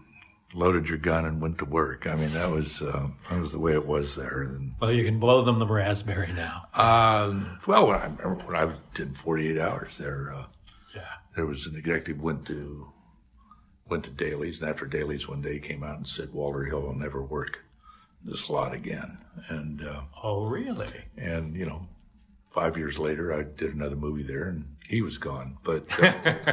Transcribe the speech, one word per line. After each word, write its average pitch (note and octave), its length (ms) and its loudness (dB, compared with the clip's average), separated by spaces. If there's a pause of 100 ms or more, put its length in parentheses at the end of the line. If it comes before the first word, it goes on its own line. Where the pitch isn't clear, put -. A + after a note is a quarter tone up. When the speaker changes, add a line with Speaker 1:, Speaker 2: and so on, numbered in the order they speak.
(540)
Speaker 1:
loaded F2 360 4
your D#2+ 80 2
gun E2 280 4
and D#2 160 0
went D#2+ 180 0
to D2+ 60 -2
work. D#2 420 0
I D#2 80 0
mean, D#2 180 2
that F2 180 2
was, D#2 300 -2
uh, C#2+ 260 -2 (220)
that F2+ 100 0
was D#2 120 -2
the D#2 80 -4
way D#2+ 140 4
it D2 140 2
was D2 280 0
there. C2+ 280 -6
And C2+ 360 -6
Speaker 2:
Well, A2+ 120 4
you A#2+ 120 6
can A2 160 2
blow B2 240 8
them A2+ 160 6
the A2 80 2
raspberry G2+ 640 2
now. E2+ 400 -6
Speaker 1:
Um, G#2+ 920 6
well, B2 220 8
when G2+ 100 6
I E2+ 80 -2
remember E2+ 300 -4 (100)
when F2 100 -4
I D#2+ 180 2 (200)
did D2 240 -6
forty-eight D#2+ 420 0
Hours - 380 -4
there, C#2 360 -6
uh, C#2 120 -10 (500)
Speaker 2:
Yeah. - 60 -12 (340)
Speaker 1:
there E2 100 0
was C#2+ 200 -4
an D#2 100 -8
executive D#2 460 -2
went D#2 260 -2
to, C#2+ 440 -10 (960)
went E2+ 180 -2
to - 40 -12
Daly's, D2+ 520 -4
and D#2 80 -2
after D#2 160 -4
Daly's D2 420 -4
one C#2+ 140 -6
day C#2+ 180 -4
came D2 240 -8
out D2 140 -8
and C#2+ 100 -10
said, - 260 -8
"Walter C#2+ 320 -2
Hill D2 160 -2
will C#2+ 140 -4
never C#2 260 -4
work C#2+ 380 -6 (640)
this - 260 -8
lot D3 240 0
again." - 440 -8 (320)
And, D2+ 360 -6
uh, D2 160 -8 (220)
Speaker 2:
Oh, G#2 240 -2
really? A3+ 560 -6 (140)
Speaker 1:
and, D#2+ 380 -4
you F#2 100 -4
know, D#2+ 220 -8 (640)
five E2 240 2
years D2+ 200 -4
later, D#2 360 0
I D2+ 100 0
did D2 320 -4
another D2 220 -2
movie D2 260 -2
there, C#2 240 -4
and D2+ 280 -8 (120)
he A2+ 140 0
was E2+ 160 -4
gone. C2+ 460 -8
But, D#2+ 220 0 (160)
uh, F#3 120 10 (400)